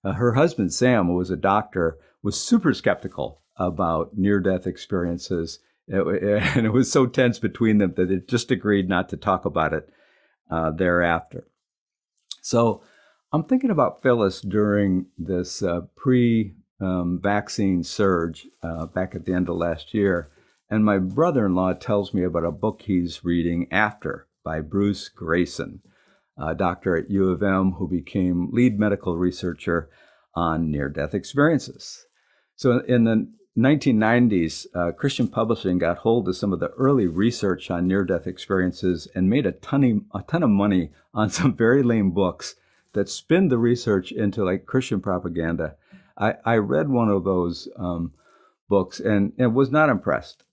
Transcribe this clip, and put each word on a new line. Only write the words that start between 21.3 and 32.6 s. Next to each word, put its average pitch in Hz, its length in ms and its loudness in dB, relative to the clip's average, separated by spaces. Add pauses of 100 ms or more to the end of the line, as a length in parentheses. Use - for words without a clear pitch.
tells 101 400 -4
me 92 100 0
about 85 200 -2
a 82 80 -2
book 104 300 -6
he's 87 420 -2
reading, 87 480 -2
After, 101 560 -4 (160)
by 80 180 -6
Bruce 98 540 -2
Greyson, 85 680 -4 (540)
a 80 200 -6
doctor 90 420 -2
at 90 140 -4
U 95 180 2
of 92 140 -2
M 95 300 2
who 90 140 -6
became 90 640 -2
lead 117 280 2
medical 98 360 0
researcher 87 760 -4 (420)
on 82 380 -2
near-death 73 420 -4
experiences. - 920 -2 (480)
So 123 320 2